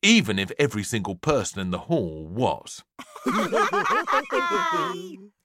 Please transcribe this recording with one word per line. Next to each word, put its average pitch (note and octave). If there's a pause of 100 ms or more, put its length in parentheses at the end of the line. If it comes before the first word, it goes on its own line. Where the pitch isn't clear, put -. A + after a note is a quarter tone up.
even F3
if F#2+
every C#3
single G2+
person A#2+
in F#2
the F2+
hall F2
was. F#2 (140)
<laughs> F4